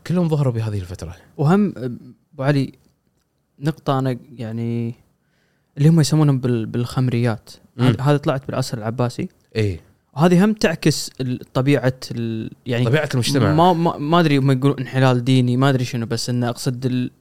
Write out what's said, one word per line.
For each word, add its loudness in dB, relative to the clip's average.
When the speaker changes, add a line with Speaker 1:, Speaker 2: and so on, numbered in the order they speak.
Speaker 1:
كلهم 0
ظهروا 0
بهذه -4
الفترة. -10
Speaker 2:
وهم، 2
أبو -8
علي، 0
نقطة -2
أنا، 0
يعني، -4
اللي 4
هم 6
يسمونهم 4
بال-، 0
بالخمريات. -2
Speaker 1:
مم. 2
Speaker 2:
هذه، 2
هذه 4
طلعت -4
بالعصر -6
العباسي. -4
Speaker 1:
إيه. -2
Speaker 2:
وهذه 4
هم 2
تعكس -2
ال-، -6
طبيعة 0
ال-، -6
يعني، 0
Speaker 1:
طبيعة 0
المجتمع. 2
Speaker 2:
ما، 4
ما، 0
ما 0
أدري 4
هم 2
يقولون 0
انحلال 0
ديني، 2
ما 2
أدري 0
شنو، -6
بس -6
إنه -2
أقصد -6
ال-، -2